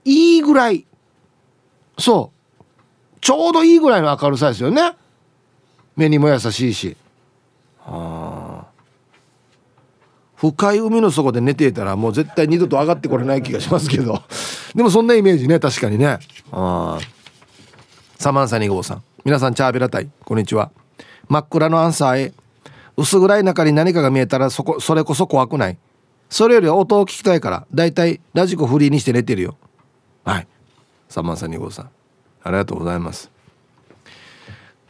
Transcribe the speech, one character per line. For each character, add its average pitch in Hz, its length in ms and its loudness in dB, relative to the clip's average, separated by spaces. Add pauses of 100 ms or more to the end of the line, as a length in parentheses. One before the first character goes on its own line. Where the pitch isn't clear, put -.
い 330 340 6
い 311 40 2
ぐ 294 120 4
ら 247 160 4
い。 175 160 -4 (1120)
そ 202 320 0 (300)
う。 - 40 -20 (560)
ち - 100 2
ょ 330 200 2
う - 20 2
ど 330 120 4
い 339 120 8
い - 40 6
ぐ 302 100 4
ら 214 80 4
い 165 40 2
の 147 180 0
明 143 100 2
る 135 80 -2
さ 147 100 2
で 117 60 0
す 101 80 -8
よ 135 80 0
ね。 339 220 2 (1040)
目 156 120 2
に 151 100 4
も 147 100 4
優 139 100 2
し 117 320 -4
い 101 40 -4
し。 87 220 -10 (880)
あ 82 760 -14
ー。 - 40 -20 (1700)
深 160 380 0
い 208 40 2
海 226 220 0
の 214 100 2
底 135 220 0
で 120 80 -2
寝 135 140 0
て 147 140 2
い 95 40 2
た 101 120 -8
ら、 98 120 -4
も 110 120 -2
う 107 40 -2
絶 151 220 -4
対 156 140 2
二 170 100 0
度 175 80 0
と 131 100 -2
上 143 80 0
が 170 100 0
っ 143 60 -4
て 135 80 -6
こ 127 80 -2
れ 120 80 -4
な 135 120 -2
い 131 60 -4
気 127 100 -10
が - 80 -4
し - 100 -8
ま 170 100 2
す 147 80 -4
け 131 100 0
ど。 113 220 -4 (280)
<laughs> - 260 -16
で 233 80 2
も、 226 80 4
そ 208 100 4
ん 226 60 2
な 240 80 4
イ 214 80 4
メ 190 120 4
ー - 40 4
ジ 127 100 -2
ね、 165 100 4
確 135 220 -2
か 113 80 -2
に 104 80 -2
ね。 131 220 0 (320)
あ 87 500 -4
ー。 - 60 -12 (1120)
サ 143 140 -2
マ 139 100 2
ン 123 60 -2
サ 113 100 -2
二 104 100 0
号 92 140 -2
さ - 120 -10
ん。 - 80 -14 (220)
皆 143 140 0
さ 131 100 0
ん、 120 60 -4
チ 139 80 -2
ャ 131 60 0
ー 123 40 0
ベ 123 60 -4
ラ 127 100 0
タ 117 120 -6
イ。 143 100 -10 (140)
こ - 100 -6
ん 110 40 0
に 107 60 0
ち 113 100 -4
は。 107 160 -2 (580)
真 147 100 0
っ 151 100 -6
暗 160 220 0
の 165 100 2
ア 160 60 4
ン 160 80 0
サ 139 160 0
ー 127 80 0
A。 135 140 -6 (640)
薄 165 240 2
暗 196 180 4
い 202 60 2
中 175 200 0
に 151 80 4
何 165 220 2
か 165 80 0
が 135 80 2
見 135 100 2
え 123 60 0
た 131 120 -2
ら、 131 120 0
そ - 140 -8
こ、 156 160 -4
そ 160 160 -2
れ 156 80 0
こ 151 100 -4
そ 175 120 0
怖 131 220 0
く 151 80 -6
な 101 140 -2
い？ 87 80 -10 (500)
そ 226 200 2
れ 240 80 6
よ 220 40 6
り 175 60 2
は 156 80 2
音 196 240 2
を 196 80 2
聞 - 40 -10
き - 120 -14
た 185 120 2
い 156 60 0
か 98 80 -6
ら、 90 240 -6
だ 165 140 2
い 151 80 -4
た 170 120 0
い 160 140 -4 (140)
ラ 180 120 2
ジ 180 100 -4
コ 151 100 -2
フ 135 140 2
リ 143 80 4
ー - 20 0
に 143 100 0
し - 40 -6
て 131 80 0
寝 120 100 0
て 113 140 -4
る 92 60 -4
よ。 87 140 -8 (680)
は 92 160 -6
い。 - 80 -16 (600)
三 - 160 -8
万 85 120 -6
三、 85 120 -10
二 82 80 -10
号 78 140 -12
さ - 120 -18
ん。 - 80 -20 (520)
あ 87 80 -10
り 92 60 -2
が 98 100 -2
と - 80 -10
う - 60 -8
ご 82 40 -6
ざ 87 100 -4
い 87 40 -6
ま 85 140 -8
す。 - 180 -20 (1600)